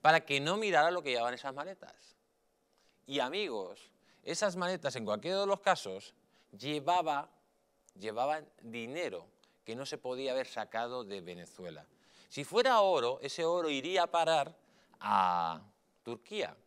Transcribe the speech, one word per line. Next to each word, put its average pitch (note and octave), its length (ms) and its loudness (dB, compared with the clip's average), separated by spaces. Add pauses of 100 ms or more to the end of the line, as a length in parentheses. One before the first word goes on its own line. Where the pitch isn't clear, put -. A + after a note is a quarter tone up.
para D#3 220 8
que C#3 160 0
no E3 180 0
mirara F3 340 4
lo F3+ 100 -2
que C#3+ 80 -4
llevaban A#2+ 240 0
esas C3 200 -8
maletas. - 600 -14 (920)
Y C#3 120 0
amigos, B2 720 -4 (320)
esas F3 320 0
maletas F3 400 -2
en A2+ 100 -6
cualquiera B2+ 340 -2
de G3+ 80 0
los G3 120 0
casos G#2 540 -2 (440)
llevaba, D3+ 760 0 (680)
llevaban B2+ 480 -2 (140)
dinero A#2 680 -8 (380)
que A2 100 -8
no C3+ 100 -8
se D3 120 -8
podía B2+ 340 -4
haber B2+ 160 -2
sacado A#2+ 560 -6
de G2 180 -10
Venezuela. E2+ 640 -14 (420)
Si C#3+ 160 -10
fuera A#3 380 4
oro, C3+ 420 4
ese D3+ 200 -4
oro E3 280 0
iría E3+ 320 0
a E3 80 -2
parar D#3+ 440 2 (440)
a F2+ 640 2 (400)
Turquía. A#2+ 520 -6 (120)